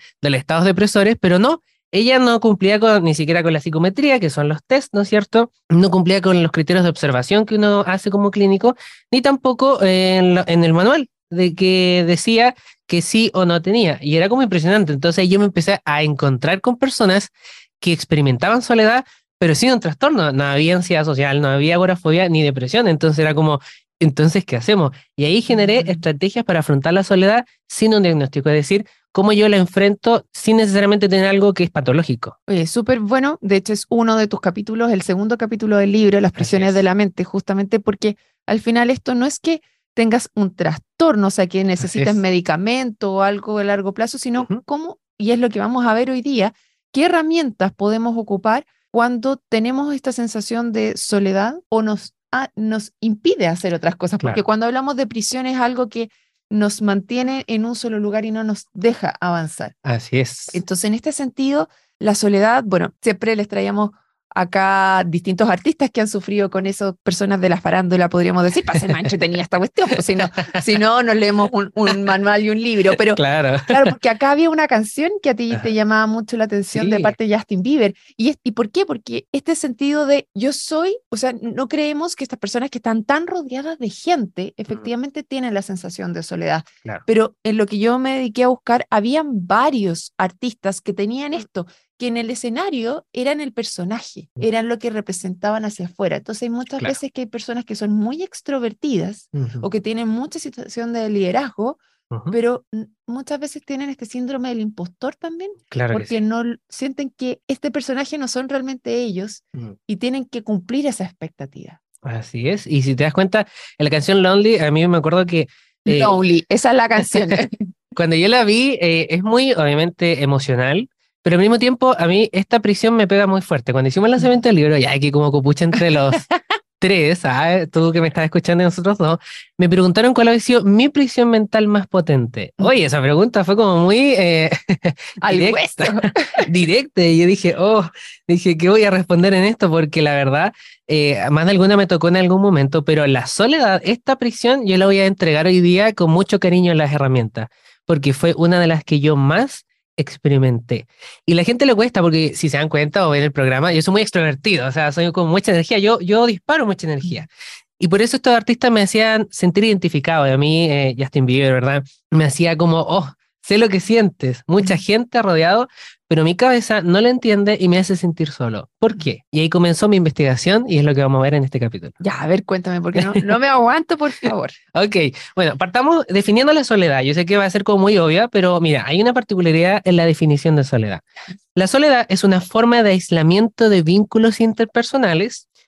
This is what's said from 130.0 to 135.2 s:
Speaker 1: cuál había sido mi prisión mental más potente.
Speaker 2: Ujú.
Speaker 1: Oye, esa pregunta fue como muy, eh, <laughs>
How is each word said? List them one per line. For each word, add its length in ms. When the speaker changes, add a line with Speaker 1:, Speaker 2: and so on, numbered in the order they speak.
Speaker 1:
cuál 160
había 120
sido 240
mi 260
prisión 400
mental 360
más 200
potente. 720
Speaker 2:
Ujú. 100
Speaker 1:
Oye, 160
esa 160
pregunta 420
fue 140
como 220
muy, 400
eh, 320
<laughs> 300